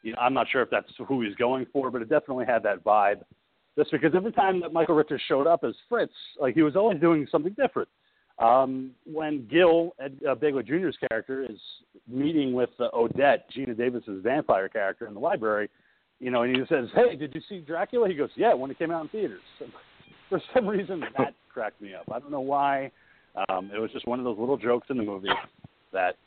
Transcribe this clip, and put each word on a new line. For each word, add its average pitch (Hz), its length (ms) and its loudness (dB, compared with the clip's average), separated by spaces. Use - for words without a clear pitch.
you 113 100 -8
know, 120 80 -10
I'm 123 140 2
not 117 160 0
sure 131 120 0
if 107 80 -2
that's 104 200 -2
who 131 140 0
he's 101 140 -4
going 127 360 0
for, 131 180 -2
but 120 120 -4
it 113 60 -8
definitely 131 380 0
had 113 180 2
that 98 200 -2
vibe. 104 380 4
Just 147 140 0
because 147 240 2
every 196 180 0
time 190 280 2
that 165 120 -8
Michael 165 220 2
Richards 151 320 2
showed 143 200 2
up 165 180 4
as 113 100 -2
Fritz, 208 240 -2
like, 131 140 2
he 160 80 6
was 151 140 4
always 196 240 4
doing 160 300 4
something 170 280 0
different. 170 300 0
Um, 131 520 4
when 151 440 -6
Gil, 170 500 4
Ed, 135 200 -10
uh, 135 60 2
Bagwell 135 280 0
Junior's 147 340 -2
character, 131 400 -4
is 107 100 -14
meeting 135 460 0
with, 123 260 0
uh, 120 140 0
Odette, 117 580 2
Gina 127 240 -6
Davis's 113 480 -4
vampire 110 460 2
character, 98 380 -4
in 104 80 -14
the 101 60 -12
library, 113 480 -2
you 127 100 -6
know, 123 140 0
and 127 120 0
he 131 100 0
says, 113 280 0
"Hey, 233 220 4
did 139 180 -10
you 160 140 -10
see 190 120 -12
Dracula?" 185 480 -2
He 185 60 -2
goes, 139 220 -2
"Yeah, 214 180 4
when 131 160 -4
it 131 80 -10
came 165 120 -2
out 165 120 -4
in 151 60 -12
theaters." 156 340 -6
So, - 80 -14
<laughs> - 320 -20
for 180 100 -2
some 247 120 4
reason, 185 340 -2
that 123 160 0
cracked 110 300 -8
me 98 120 -16
up. 87 180 -14
I 117 60 -6
don't 139 120 -12
know 143 100 -6
why. 139 500 0
Um, 95 240 -4
it 107 40 -4
was 110 140 -4
just 131 140 -10
one 123 120 -2
of 127 60 -6
those 117 140 -4
little 127 180 0
jokes 120 320 0
in 135 80 -2
the 113 60 0
movie 98 260 -6
that 92 240 0